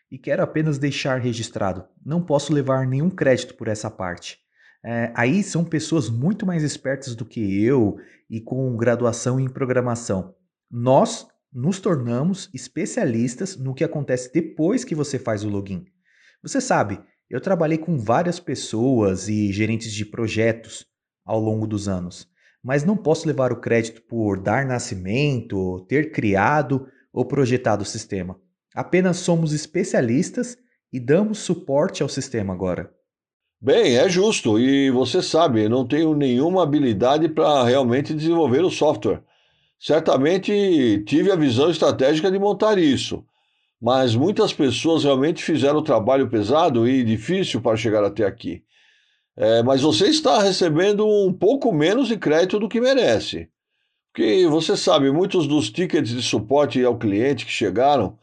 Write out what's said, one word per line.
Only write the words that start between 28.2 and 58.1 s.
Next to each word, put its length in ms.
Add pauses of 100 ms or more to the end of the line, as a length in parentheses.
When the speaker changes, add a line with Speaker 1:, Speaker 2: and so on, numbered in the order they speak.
Speaker 1:
Apenas 420
somos 360
especialistas 1040 (340)
e 80
damos 400
suporte 640
ao 60
sistema 440
agora. 400 (680)
Speaker 2:
Bem, 340
é 140
justo, 500
e 320
você 320
sabe, 460
não 180
tenho 260
nenhuma 480
habilidade 680
pra 340
realmente 500
desenvolver 500
o 60
software. 540 (560)
Certamente 1300
tive 240
a 40
visão 360
estratégica 580
de 80
montar 400
isso, 480 (560)
mas 320
muitas 400
pessoas 500
realmente 400
fizeram 360
o 40
trabalho 460
pesado 580
e 160
difícil 580
para 160
chegar 260
até 220
aqui. 380 (720)
É, 260
mas 180
você 260
está 340
recebendo 640
um 240
pouco 420
menos 340
de 100
crédito 420
do 100
que 120
merece. 680 (640)
Porque 340
você 300
sabe, 340
muitos 360
dos 220
tickets 400
de 120
suporte 640
ao 140
cliente 480
que 60
chegaram, 720